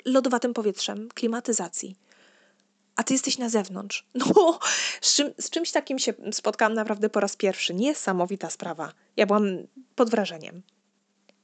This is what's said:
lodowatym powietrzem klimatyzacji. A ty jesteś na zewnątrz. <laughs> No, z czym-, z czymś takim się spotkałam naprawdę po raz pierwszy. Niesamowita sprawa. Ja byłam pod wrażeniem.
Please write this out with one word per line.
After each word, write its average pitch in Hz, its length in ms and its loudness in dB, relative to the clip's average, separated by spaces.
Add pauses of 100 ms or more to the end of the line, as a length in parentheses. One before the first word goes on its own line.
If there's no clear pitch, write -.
lodowatym 247 480 4
powietrzem 208 600 -4
klimatyzacji. 226 840 -4 (1000)
A 233 80 -2
ty - 100 0
jesteś 262 240 0
na 240 120 -4
zewnątrz. 202 560 -4
<laughs> - 100 -18
No, 330 440 6 (420)
z - 140 4
czym-, 285 240 0
z - 100 -8
czymś 339 220 -4
takim 285 280 0
się 247 140 0 (180)
spotkałam 220 420 2
naprawdę 214 360 0
po 214 100 -2
raz 196 160 0
pierwszy. - 380 0
Niesamowita 185 760 0
sprawa. 160 440 -10 (240)
Ja 214 80 6
byłam 202 320 4 (380)
pod 240 140 4
wrażeniem. 180 520 -4 (840)